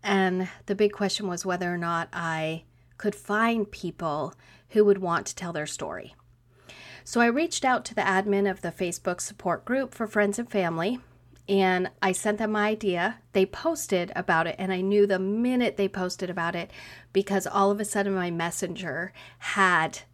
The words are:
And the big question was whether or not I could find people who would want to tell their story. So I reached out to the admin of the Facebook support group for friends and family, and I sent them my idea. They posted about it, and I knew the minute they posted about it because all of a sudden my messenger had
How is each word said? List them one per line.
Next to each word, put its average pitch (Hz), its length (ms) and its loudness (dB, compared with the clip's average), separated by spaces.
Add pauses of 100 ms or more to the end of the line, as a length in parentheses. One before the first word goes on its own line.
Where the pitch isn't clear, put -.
And 190 480 2 (160)
the 202 100 -2
big 208 160 4
question 202 380 -2
was 175 160 -6
whether 180 280 -2
or 175 40 -4
not 170 340 -2
I 160 520 -4 (340)
could 208 180 -2
find 220 560 0
people 156 640 -6 (360)
who 214 140 6
would 202 140 8
want 175 300 0
to - 80 -10
tell 175 180 -8
their 151 120 -4
story. - 480 -10 (920)
So - 160 0
I 240 60 6
reached 294 360 0
out 247 220 2
to - 100 -10
the 208 60 0
admin 196 500 2
of 185 100 -8
the 170 100 -6
Facebook 180 500 -4
support - 420 -4
group 262 300 -2
for 226 140 -4
friends 202 320 2
and 240 100 -6
family, 185 500 0 (480)
and 185 420 4 (120)
I 190 100 2
sent 208 260 0
them 214 140 -2
my 214 180 2
idea. 214 500 -2 (120)
They 381 140 4
posted 247 680 -2
about 165 340 2
it, - 120 -4
and 190 140 -2
I 185 80 -2
knew 202 260 6
the 190 120 2
minute 233 580 0
they 196 100 2
posted 180 420 -4
about 170 260 -4
it 170 140 -6 (440)
because 196 340 0
all 202 240 4
of 202 80 0
a 214 60 -2
sudden 202 280 0
my 180 160 -2
messenger 170 840 -4 (260)
had 180 600 2 (140)